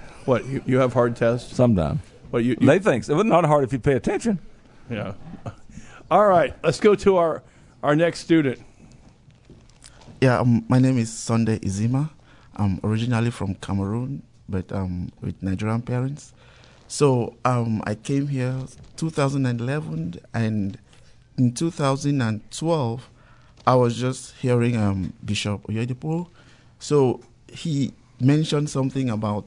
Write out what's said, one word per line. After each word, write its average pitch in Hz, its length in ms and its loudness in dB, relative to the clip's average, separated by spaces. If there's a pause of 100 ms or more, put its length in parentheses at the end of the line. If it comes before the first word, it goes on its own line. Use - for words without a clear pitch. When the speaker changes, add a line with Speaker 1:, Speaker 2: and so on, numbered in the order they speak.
(240)
Speaker 1:
What, 120 220 0
you, 135 200 -6
you 127 120 2
have 127 160 2
hard 123 240 2
tests? 120 360 0
Speaker 2:
Sometimes. 92 460 2 (320)
Speaker 1:
What, 120 140 0
you, 123 160 0
you - 40 6
Speaker 2:
They 160 140 6
think 180 240 2
so. 147 160 0
It's 220 80 2
not 175 160 4
hard 147 220 4
if - 80 -4
you 131 60 -4
pay 139 160 2
attention. 226 440 -2 (500)
Speaker 1:
Yeah. 107 240 -8 (960)
All 202 160 4
right, 170 280 4 (100)
let's 165 160 0
go 208 160 6
to 190 220 2
our, 165 260 0 (400)
our 147 100 2
next 165 280 0
student. 156 400 2 (1600)
Speaker 3:
Yeah, 123 180 4
um, 117 300 2
my 127 100 4
name 131 180 4
is 113 140 -2
Sunday 113 480 -2
Izima. 117 500 -2 (460)
I'm - 280 0
originally 117 480 0
from 98 240 -6
Cameroon, 107 680 -6 (240)
but, 92 240 -6
um, 92 400 -6 (100)
with 92 220 -8
Nigerian 107 380 -2
parents. 123 520 -6 (540)
So, 127 560 2
um, 117 440 0
I 107 80 -2
came 139 320 -4
here 131 280 -4 (420)
two 165 120 -4
thousand 139 380 0
and 120 120 -2
eleven, 156 560 -6 (180)
and 107 440 -2 (600)
in 123 160 2
two 165 180 -2
thousand 143 500 0
and 110 180 -2 (120)
twelve, 131 580 -4 (560)
I 123 100 4
was 120 220 4
just 127 380 -6
hearing, 120 420 2
um, 101 360 0 (120)
Bishop 104 380 -4
Oyedepo. 127 640 -4 (520)
So 135 420 2 (260)
he 139 460 -4 (260)
mentioned 147 500 2
something 135 400 -2
about, 107 380 -4